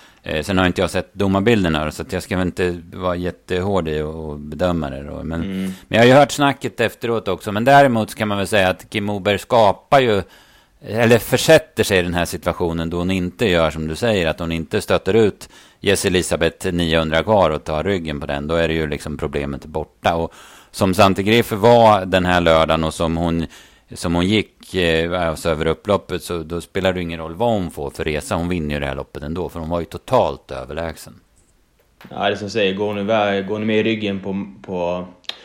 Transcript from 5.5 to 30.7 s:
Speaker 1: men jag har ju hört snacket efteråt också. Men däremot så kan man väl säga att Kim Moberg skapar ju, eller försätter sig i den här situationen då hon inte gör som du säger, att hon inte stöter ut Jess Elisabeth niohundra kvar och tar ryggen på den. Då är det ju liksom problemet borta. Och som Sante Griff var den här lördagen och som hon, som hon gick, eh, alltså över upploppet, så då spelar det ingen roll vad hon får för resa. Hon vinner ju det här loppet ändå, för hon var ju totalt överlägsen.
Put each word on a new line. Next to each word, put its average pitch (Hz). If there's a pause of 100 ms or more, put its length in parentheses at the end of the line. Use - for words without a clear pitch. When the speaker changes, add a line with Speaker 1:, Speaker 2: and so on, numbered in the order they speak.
Speaker 1:
men 95 (140)
jag 107
har 120
ju 127
hört 143
snacket 139
efteråt 113
också. 95
Men 107
däremot 131
så -
kan 107
man 101
väl 98
säga 95
att -
Kim 104
Moberg 101
skapar 113
ju, 107 (600)
eller 113
försätter 131
sig 95
i -
den 87
här 85
situationen 82
då 87
hon 87
inte 92
gör 82
som 78
du 78
säger, 104
att 78
hon 82
inte 82
stöter 95
ut 110 (300)
Jess 95
Elisabeth 85
niohundra 82
kvar 98
och 76
tar 78
ryggen 82
på 71
den. 71
Då 82
är 82
det 80
ju 80
liksom 73
problemet 71
borta. 80
Och 82 (380)
som 95
Sante 98
Griff 110
var 110
den 92
här 90
lördagen 80
och 80
som 82
hon, 85 (480)
som 87
hon 87
gick, -
eh, 85
alltså 78
över 78
upploppet, 90
så 90
då 82
spelar 92
det 90
ingen 85
roll 80
vad 117
hon 92
får 73
för 82
resa. 76
Hon 85
vinner 78
ju 71
det 71
här 67
loppet 69
ändå, 80
för 85
hon 80
var 87
ju 82
totalt 87
överlägsen. 73 (960)